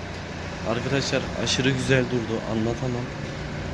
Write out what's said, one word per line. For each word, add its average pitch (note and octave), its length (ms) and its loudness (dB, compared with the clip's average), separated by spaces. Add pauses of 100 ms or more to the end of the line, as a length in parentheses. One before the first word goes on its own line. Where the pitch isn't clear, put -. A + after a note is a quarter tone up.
(680)
Arkadaşlar B2+ 520 2 (220)
aşırı B2+ 260 4
güzel B2+ 340 4
durdu. A2+ 380 0 (100)
Anlatamam. A#2 540 0 (680)